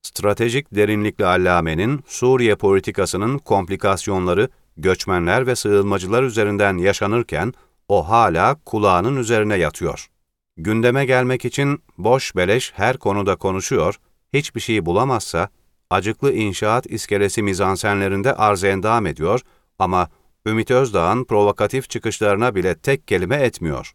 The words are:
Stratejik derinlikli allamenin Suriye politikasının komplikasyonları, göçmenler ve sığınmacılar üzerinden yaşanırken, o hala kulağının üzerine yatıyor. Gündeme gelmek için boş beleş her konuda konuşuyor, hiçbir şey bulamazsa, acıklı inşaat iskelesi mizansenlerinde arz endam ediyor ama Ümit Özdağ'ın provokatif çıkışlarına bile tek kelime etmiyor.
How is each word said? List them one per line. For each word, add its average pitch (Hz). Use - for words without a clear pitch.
Stratejik 113
derinlikli 104
allamenin 90
Suriye 123
politikasının 98
komplikasyonları, 95
göçmenler 92
ve 123
sığınmacılar 101
üzerinden 104
yaşanırken, 98
o 87
hala 107
kulağının 104
üzerine 107
yatıyor. 78
Gündeme 113
gelmek 127
için 143
boş 117
beleş 95
her 113
konuda 98
konuşuyor, 92
hiçbir 139
şey 104
bulamazsa, 104
acıklı 107
inşaat 107
iskelesi 101
mizansenlerinde 98
arz 104
endam 98
ediyor 82
ama 90
Ümit 110
Özdağ'ın 117
provokatif 104
çıkışlarına 110
bile 90
tek -
kelime 92
etmiyor. 87